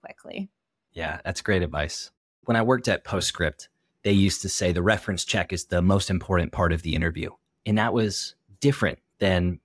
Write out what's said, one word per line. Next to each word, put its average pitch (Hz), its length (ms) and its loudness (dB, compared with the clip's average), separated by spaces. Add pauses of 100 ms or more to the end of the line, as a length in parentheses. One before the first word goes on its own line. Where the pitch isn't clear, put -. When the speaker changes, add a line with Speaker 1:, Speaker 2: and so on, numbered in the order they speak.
Speaker 1:
quickly. - 460 -12 (420)
Speaker 2:
Yeah, 80 340 -8
that's - 160 -6
great 95 220 2
advice. 76 480 -6 (340)
When 117 100 2
I 113 60 4
worked 123 260 2
at 98 160 0
Postscript, - 680 -4 (340)
they 101 80 2
used 98 320 4
to 95 60 -6
say 90 220 0
the 87 120 0
reference 98 420 0
check 92 260 -2
is 92 140 -6
the 87 160 0
most 95 300 2
important 90 400 0
part 87 220 0
of 85 100 -2
the 82 100 -4
interview. 82 380 -2 (340)
And 107 140 2
that 110 140 0
was 107 420 -2 (240)
different 135 400 2 (180)
than 90 460 2